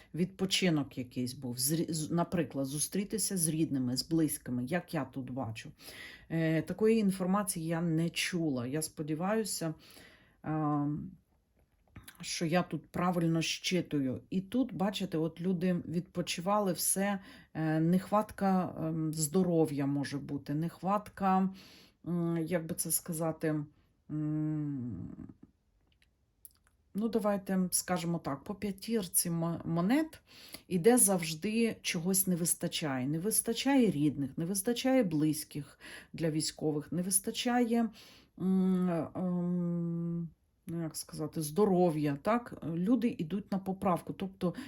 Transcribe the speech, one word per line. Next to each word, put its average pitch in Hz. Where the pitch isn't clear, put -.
Відпочинок 175
якийсь 123
був. 123
Зрі-, 147
з-, 151
наприклад, 165
зустрітися 190
з 160
рідними, 139
з -
близькими, 143
як 170
я 143
тут 127
бачу. 123
Е, 160
такої 220
інформації 190
я 165
не 165
чула. 151
Я 147
сподіваюся, 165
е, 147
що -
я 165
тут -
правильно 170
щитую. 151
І 190
тут, 247
бачите, 190
от 160
люди 180
відпочивали, 180
все, 196
е, 156
нехватка, 185
ем, 160
здоров'я 156
може 139
бути, 139
нехватка, 190
м, 170
як 165
би 170
це 165
сказати, 160
м, 151
ну, 220
давайте 196
скажемо 170
так, 139
по 208
п'ятірці 196
мо-, 165
монет 214
іде 190
завжди 202
чогось 185
не 180
вистачає. 160
Не 156
вистачає 233
рідних, 143
не 165
вистачає 240
близьких 151
для 156
військових, 151
не 170
вистачає, 226
м, 185
ем, 175
ну, 170
як 160
сказати, 156
здоров'я, 156
так? 233
Люди 214
йдуть 175
на 196
поправку, 190
тобто 185